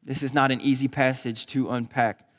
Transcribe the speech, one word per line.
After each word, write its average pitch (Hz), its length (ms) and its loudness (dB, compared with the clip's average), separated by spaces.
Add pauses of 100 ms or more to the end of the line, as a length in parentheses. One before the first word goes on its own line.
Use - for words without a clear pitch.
This 131 180 -6
is 135 100 -4
not 135 200 4
an 123 80 -2
easy 135 260 2
passage 127 600 -2
to 131 220 -2
unpack. 117 600 -2 (100)